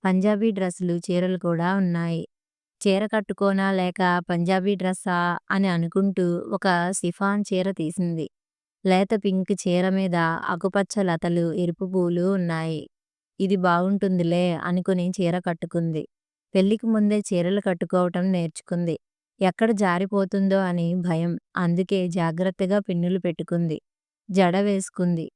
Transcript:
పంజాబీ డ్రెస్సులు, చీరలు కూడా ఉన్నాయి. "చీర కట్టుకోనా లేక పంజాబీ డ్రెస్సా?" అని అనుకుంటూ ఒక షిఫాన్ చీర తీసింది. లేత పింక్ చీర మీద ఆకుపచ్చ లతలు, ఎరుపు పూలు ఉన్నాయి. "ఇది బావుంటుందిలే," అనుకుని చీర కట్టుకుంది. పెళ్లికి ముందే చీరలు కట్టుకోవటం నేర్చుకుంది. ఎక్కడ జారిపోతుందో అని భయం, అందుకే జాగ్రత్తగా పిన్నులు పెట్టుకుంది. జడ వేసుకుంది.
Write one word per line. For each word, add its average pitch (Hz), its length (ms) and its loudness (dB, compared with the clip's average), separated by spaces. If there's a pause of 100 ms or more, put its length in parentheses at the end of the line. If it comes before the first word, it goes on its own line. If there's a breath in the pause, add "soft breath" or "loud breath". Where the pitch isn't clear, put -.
పంజాబీ 202 460 2
డ్రెస్సులు, 185 420 -2
చీరలు 180 460 -2
కూడా 170 360 0
ఉన్నాయి. 170 540 -2 (580)
"చీర 196 200 2
కట్టుకోనా 196 680 0
లేక 180 580 2
పంజాబీ 185 440 0
డ్రెస్సా?" 180 640 -2 (120)
అని 196 180 2
అనుకుంటూ 180 560 0 (140)
ఒక 180 540 0
షిఫాన్ 196 600 -2
చీర 185 180 0
తీసింది. 170 600 -4 (560)
లేత 190 280 4
పింక్ 196 380 0
చీర 180 360 0
మీద 190 280 0 (280)
ఆకుపచ్చ 190 580 -2
లతలు, 170 500 0
ఎరుపు 175 340 -2
పూలు 180 460 0
ఉన్నాయి. 165 560 -2 (520)
"ఇది 196 160 2
బావుంటుందిలే," 180 960 2
అనుకుని 180 560 -2
చీర 180 280 0
కట్టుకుంది. 165 680 -4 (460)
పెళ్లికి 202 320 2
ముందే 208 320 2
చీరలు 185 420 0
కట్టుకోవటం 180 720 0
నేర్చుకుంది. 170 680 -2 (420)
ఎక్కడ 196 300 2
జారిపోతుందో 196 880 0
అని 175 360 0
భయం, 170 440 0 (180)
అందుకే 180 520 0
జాగ్రత్తగా 180 720 0
పిన్నులు 180 400 0
పెట్టుకుంది. 170 640 -2 (500)
జడ 185 260 4
వేసుకుంది. 185 800 -2